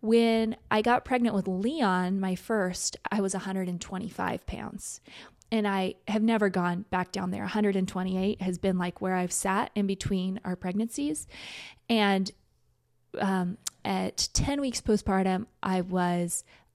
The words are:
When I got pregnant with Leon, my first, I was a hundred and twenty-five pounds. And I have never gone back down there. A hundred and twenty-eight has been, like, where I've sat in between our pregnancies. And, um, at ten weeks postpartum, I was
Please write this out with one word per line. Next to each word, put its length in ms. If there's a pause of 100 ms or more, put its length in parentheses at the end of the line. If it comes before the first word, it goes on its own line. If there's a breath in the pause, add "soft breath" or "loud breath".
When 560 (120)
I 120
got 240
pregnant 280
with 140
Leon, 720
my 160
first, 640 (120)
I 120
was 120
a 60
hundred 300
and 120
twenty-five 680
pounds. 520 (500 loud breath)
And 180
I 280 (140)
have 120
never 280
gone 400
back 240
down 180
there. 140
A 20
hundred 300
and 100
twenty-eight 540
has 160
been, 200
like, 240
where 140
I've 160
sat 440
in 120
between 580
our 120
pregnancies. 680 (640 loud breath)
And, 400 (880)
um, 400 (280)
at 480
ten 280
weeks 200
postpartum, 640 (160)
I 180
was 600 (320 soft breath)